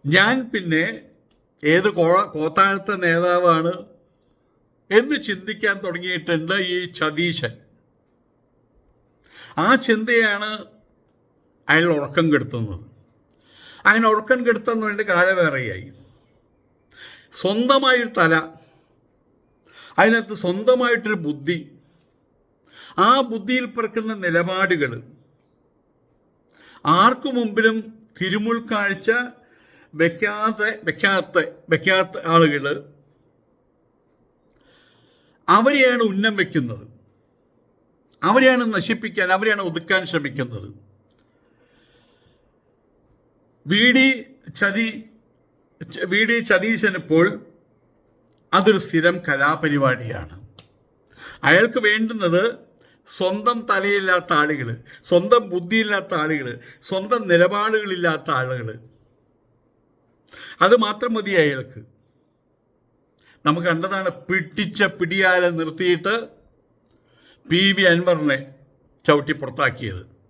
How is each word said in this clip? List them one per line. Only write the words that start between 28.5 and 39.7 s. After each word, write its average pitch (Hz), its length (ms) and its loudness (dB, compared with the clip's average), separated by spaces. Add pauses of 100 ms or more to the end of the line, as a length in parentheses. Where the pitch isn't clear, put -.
വെക്കാതെ, 208 680 -2 (160)
വെക്കാത്ത, 185 560 0 (300)
വെക്കാത്ത 185 500 0 (100)
ആളുകൾ, 151 320 4 (3000)
അവരെയാണ് 247 540 4
ഉന്നം 208 300 0
വെക്കുന്നത്, 123 460 -4 (1400)
അവരെയാണ് 254 360 4 (120)
നശിപ്പിക്കാൻ, 202 600 -2
അവരെയാണ് 208 340 0